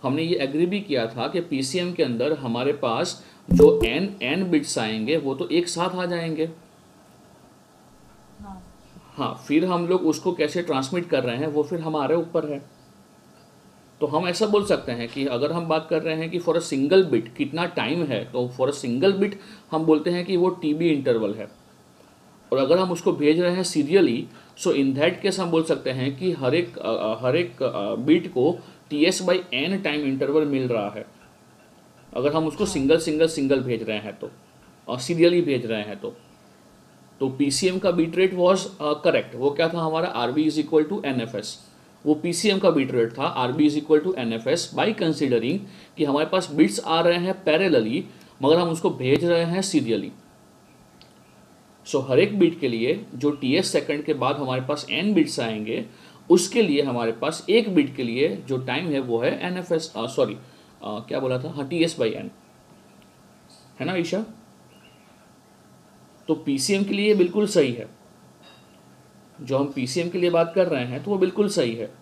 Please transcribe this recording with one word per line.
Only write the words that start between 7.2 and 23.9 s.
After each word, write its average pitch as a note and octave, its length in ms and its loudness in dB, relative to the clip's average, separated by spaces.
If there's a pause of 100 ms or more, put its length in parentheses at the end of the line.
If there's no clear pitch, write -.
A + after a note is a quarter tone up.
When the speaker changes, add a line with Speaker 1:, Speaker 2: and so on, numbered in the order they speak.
Speaker 2:
हाँ। G3 220 -16 (540)
Speaker 1:
हाँ, - 320 -6
फिर D#3+ 160 4
हम F3 220 0
लोग F3+ 200 2
उसको D#3+ 260 0
कैसे E3 300 -2
transmit D#3+ 460 -2
कर C3 160 0
रहे A#2+ 120 -2
हैं D3 100 -2
वो D3 160 0
फिर E3 180 -2
हमारे D#3 340 0
ऊपर E3 380 -2
है। C3+ 120 -10 (1400)
तो D3 60 0
हम D#3+ 220 0
ऐसा F3+ 180 0
बोल G#3 180 2
सकते C#3 280 0
हैं A#2 160 -6
कि C#3 180 -4
अगर C3 260 0
हम E3+ 140 -4
बात D#3+ 240 0
कर D#3+ 120 0
रहे D#3+ 140 -2
हैं D#3+ 140 -6
कि E3+ 100 -4
for E3+ 140 0
a E3 80 0
single D#3 500 4
bit - 240 0
कितना D#3+ 300 -4
time D#3+ 380 -2
है, A#2+ 200 -2
तो B2 260 -4 (100)
for C3 140 2
a - 100 -10
single D#3 360 2
bit G#3 140 0 (360)
हम D#3+ 140 -2
बोलते D#3 260 4
हैं F3 140 -2
कि F#3 120 -2
वो F3 120 4
टीबी E3 400 0
interval A#2+ 460 2
है। G#2+ 140 -10 (1040)
और C3 60 2
अगर C#3+ 200 4
हम F#3 140 2
उसको E3+ 200 0
भेज D3 280 4
रहे F3 140 2
हैं F#3 80 -2
serially, D3+ 600 2 (360)